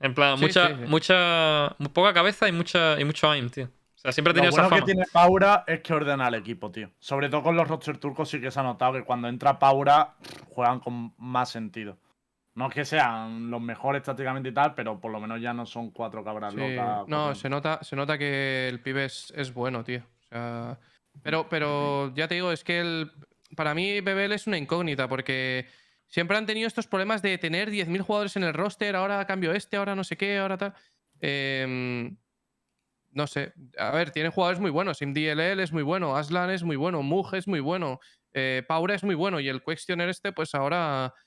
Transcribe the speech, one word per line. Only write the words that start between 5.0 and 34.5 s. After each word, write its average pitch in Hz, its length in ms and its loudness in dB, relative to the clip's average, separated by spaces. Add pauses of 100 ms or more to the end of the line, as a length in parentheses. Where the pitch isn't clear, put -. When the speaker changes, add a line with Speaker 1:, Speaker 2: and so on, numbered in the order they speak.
Speaker 3:
Paura 190 560 8
es 160 120 0
que - 140 -4
ordena 143 320 2
al 117 80 2
equipo, 110 380 -6
tío. 107 260 -10
Sobre 139 300 -2
todo 147 160 0
con 165 120 4
los 165 120 4
roster 151 300 -4
turcos 143 300 -6
sí 147 120 -6
que 127 100 -4
se 131 80 -4
ha 135 60 0
notado 127 300 0
que 127 100 -6
cuando 120 240 -2
entra 131 300 2
Paura, 139 560 6 (360)
juegan 123 300 0
con 120 360 -10
más 123 320 -4
sentido. 107 480 -10 (580)
No 127 140 -4
es 127 60 -10
que 147 100 -4
sean 117 680 -2
los 120 100 -6
mejores 117 420 -4
tácticamente 131 460 -6
y 127 40 -8
tal, 143 220 2
pero 110 260 -6
por 113 120 -8
lo 107 80 -6
menos 113 200 -8
ya 120 120 -4
no 120 140 -8
son 117 240 -10
cuatro 110 340 -8
cabras 107 300 -8
Speaker 2:
Sí, 107 60 -8
Speaker 3:
locas 131 160 -4
Speaker 2:
no, 120 280 -2
Speaker 3:
corriendo. 151 300 -2
Speaker 2:
se - 160 -8
nota, 147 320 -2
se - 140 -10
nota 143 220 -2
que 135 500 -2
el 123 120 -6
pibe 135 260 -4
es, - 300 -14
es 127 160 -8
bueno, 123 320 -4
tío. 123 160 -6
O - 280 -20
sea, 117 500 -8 (440)
pero, 160 260 -4
pero 143 640 -2
ya 156 140 -2
te 170 80 -2
digo, 180 160 -2
es 156 120 -6
que 175 160 -2
el, 165 320 -4 (440)
para 151 180 0
mí 202 260 -2
B 196 140 -2
B 196 120 0
L 208 80 -2
es 202 120 -6
una 202 120 0
incógnita, 147 500 -2
porque 131 580 -2 (400)
siempre 170 300 0
han 214 100 0
tenido 220 200 -2
estos 226 200 -4
problemas 202 360 0
de 190 160 0
tener 180 320 -2
diez 190 180 -2
mil 185 140 0
jugadores 208 340 -2
en 190 80 0
el 160 100 0
roster, 202 420 -2
ahora 196 300 0
cambio 185 260 -2
este, 208 240 -4
ahora 202 180 -2
no 190 100 -4
sé 175 120 -8
qué, 202 220 -2
ahora 190 180 -2
tal. 196 180 -6 (460)
Em, 131 960 -4 (960)
no 143 140 -4
sé, 139 260 -8 (260)
a 107 120 -2
ver, 156 220 0
tiene 156 180 -2
jugadores 180 300 0